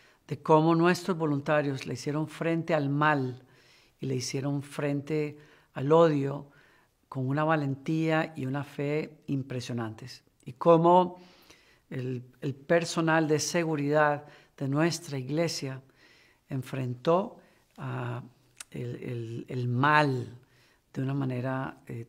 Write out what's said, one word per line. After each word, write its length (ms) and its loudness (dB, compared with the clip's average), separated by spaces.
de 140 -8
cómo 320 6
nuestros 420 2
voluntarios 680 0
le 80 -6
hicieron 340 -4
frente 460 -2
al 160 0
mal 520 0
y 60 -10
le 120 -2
hicieron 460 -4
frente 760 -4
al 200 -2
odio 580 4
con 180 -4
una 160 0
valentía 920 0
y 80 -6
una 200 -4
fe 640 -6
impresionantes, 960 -6
y 80 -12
cómo 640 6
el, 340 -6
el 120 -4
personal 720 2
de 120 4
seguridad 880 2
de 100 -4
nuestra 480 0
iglesia 640 -4
enfrentó 880 -2
a 440 -8
el, 260 -10
el, 520 -8
el 200 -2
mal 680 2
de 80 -6
una 140 -2
manera, 720 -4
eh, 220 -10